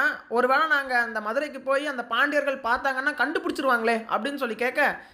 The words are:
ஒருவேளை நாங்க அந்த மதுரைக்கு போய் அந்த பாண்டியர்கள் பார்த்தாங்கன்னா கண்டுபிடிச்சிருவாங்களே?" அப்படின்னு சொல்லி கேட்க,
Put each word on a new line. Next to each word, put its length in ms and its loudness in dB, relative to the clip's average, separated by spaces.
ஒருவேளை 380 4
நாங்க 320 2
அந்த 220 -2
மதுரைக்கு 400 -4
போய் 260 0
அந்த 180 -4
பாண்டியர்கள் 560 0
பார்த்தாங்கன்னா 540 0
கண்டுபிடிச்சிருவாங்களே?" 960 0
அப்படின்னு 260 -2
சொல்லி 180 -4
கேட்க, 440 0